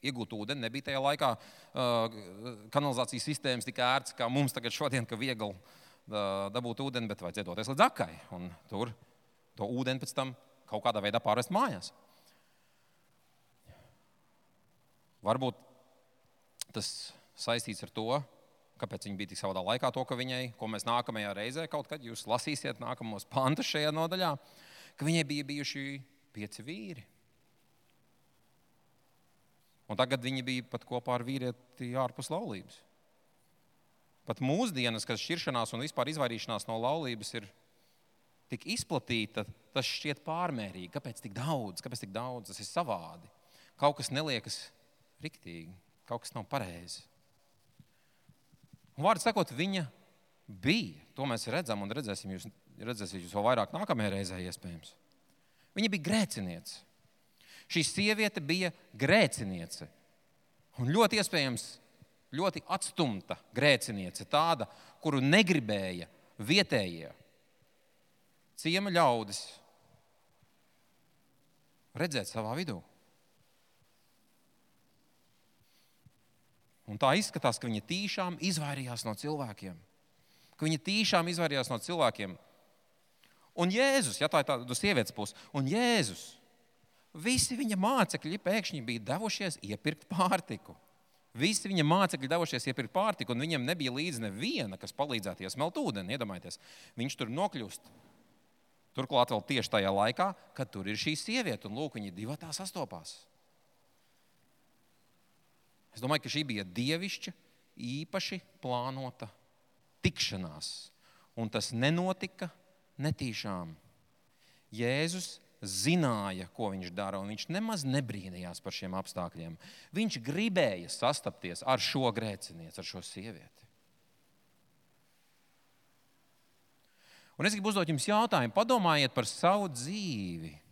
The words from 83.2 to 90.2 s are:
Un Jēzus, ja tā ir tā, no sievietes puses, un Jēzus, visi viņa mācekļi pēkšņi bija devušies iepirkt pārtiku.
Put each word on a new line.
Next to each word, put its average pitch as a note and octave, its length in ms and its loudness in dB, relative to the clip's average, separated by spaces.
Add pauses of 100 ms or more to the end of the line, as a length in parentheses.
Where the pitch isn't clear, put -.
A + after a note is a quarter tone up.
Un F3+ 100 4
Jēzus, B3 480 4
ja D#3 120 4
tā D3+ 100 6
ir - 60 0
tā, C#3 120 2
no B2 160 -2
sievietes E3 380 2
puses, G#2 220 -4 (200)
un C3+ 120 2
Jēzus, G3+ 640 2 (800)
visi A#3+ 440 0
viņa A3 240 0
mācekļi G3+ 600 2
pēkšņi F#3 460 0
bija A#2 260 -4
devušies F#3+ 520 -2
iepirkt G#2 460 -4
pārtiku. F#3 640 0 (600)